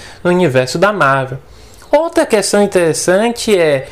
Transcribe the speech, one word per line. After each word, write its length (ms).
no 80
universo 480
da 140
Marvel. 460
Outra 360
questão 360
interessante 960
é 340